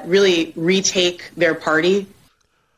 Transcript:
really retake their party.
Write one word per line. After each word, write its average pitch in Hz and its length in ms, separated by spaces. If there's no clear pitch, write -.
really 175 500
retake 180 800
their 165 180
party. 170 520